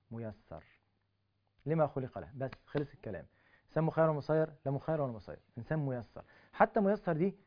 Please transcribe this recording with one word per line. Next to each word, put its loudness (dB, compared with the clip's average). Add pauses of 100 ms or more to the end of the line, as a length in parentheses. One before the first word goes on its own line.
(100)
ميسر -12 (1040)
لما 2
خلق -6
له". -10
بس -4 (160)
خلص -4
الكلام. -10 (420)
إنسان 0
مخير 4
ولا 4
مسير؟ 0 (140)
لا -2
مخير -2
ولا -2
مسير، -12 (200)
إنسان -4
ميسر. -6 (280)
حتى 4
ميسر 2
دي 2 (100)